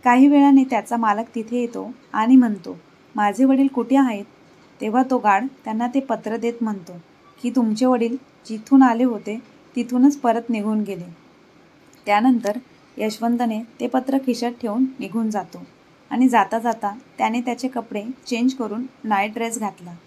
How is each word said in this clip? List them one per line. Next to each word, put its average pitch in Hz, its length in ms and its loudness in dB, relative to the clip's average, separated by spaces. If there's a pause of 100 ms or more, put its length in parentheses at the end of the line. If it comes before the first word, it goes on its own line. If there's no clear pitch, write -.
काही 254 240 6
वेळाने 277 360 8
त्याचा 233 340 -2
मालक 220 280 0 (100)
तिथे 226 220 -6
येतो 233 340 -6 (220)
आणि 226 220 4
म्हणतो, 202 420 2 (380)
"माझे 208 300 0
वडील 269 220 4
कुठे 262 280 -2
आहेत?" 240 300 0 (560)
तेव्हा 220 220 0
तो 262 140 0
गार्ड 208 280 2 (200)
त्यांना 226 220 -4
ते 269 120 -2
पत्र 220 380 -6
देत 233 240 -4
म्हणतो 196 300 -6 (500)
की, 240 80 -4
"तुमचे 226 360 0
वडील 247 320 0 (280)
जिथून 226 380 4
आले 240 200 4
होते 220 360 -4 (360)
तिथूनच 247 420 2
परत 233 320 -2
निघून 214 320 -2
गेले." 180 340 -10 (920)
त्यानंतर 233 520 2 (400)
यशवंतने 226 640 -2 (180)
ते 247 80 -4
पत्र 269 300 -2
खिशात 240 340 -2
ठेवून 240 340 -2 (140)
निघून 220 300 -4
जातो 180 360 -8 (440)
आणि 254 200 2
जाता 220 300 2
जाता 220 380 -4 (200)
त्याने 226 240 -2
त्याचे 240 260 -6
कपडे 220 360 -8 (240)
चेंज 247 260 0
करून 226 320 -8 (180)
नाईट 208 300 -2
ड्रेस 226 260 -6
घातला. 175 340 -10 (140)